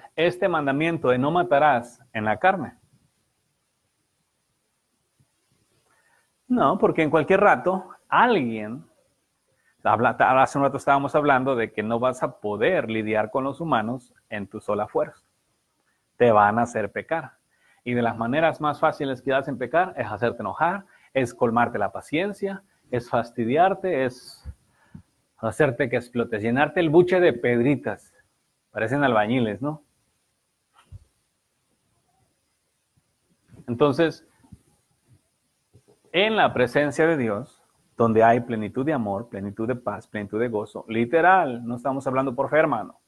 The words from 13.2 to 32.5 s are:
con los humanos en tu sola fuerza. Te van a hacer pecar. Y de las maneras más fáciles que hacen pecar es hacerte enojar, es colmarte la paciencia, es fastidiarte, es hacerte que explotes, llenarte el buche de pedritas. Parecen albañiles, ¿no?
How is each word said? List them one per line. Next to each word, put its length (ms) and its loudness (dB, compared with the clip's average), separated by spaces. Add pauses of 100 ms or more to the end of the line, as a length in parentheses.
con 140 -4
los 160 -8
humanos 540 -4 (140)
en 180 -10
tu 140 -14
sola 260 -4
fuerza. 380 -6 (960)
Te 120 6
van 280 6
a 40 2
hacer 300 -4
pecar. 460 -8 (460)
Y 100 -4
de 80 0
las 160 -2
maneras 420 0
más 180 -2
fáciles 440 -2
que 100 -2
hacen 240 -2
pecar 400 -2
es 100 -4
hacerte 360 -4
enojar, 420 -4 (300)
es 180 -2
colmarte 460 0
la 120 -2
paciencia, 720 -8 (280)
es 180 -6
fastidiarte, 960 0
es 420 -10 (920)
hacerte 500 0
que 80 -2
explotes, 460 -4
llenarte 380 0
el 100 2
buche 280 4
de 140 4
pedritas. 840 -2 (560)
Parecen 320 -2
albañiles, 600 0
¿no? 200 -8 (3750)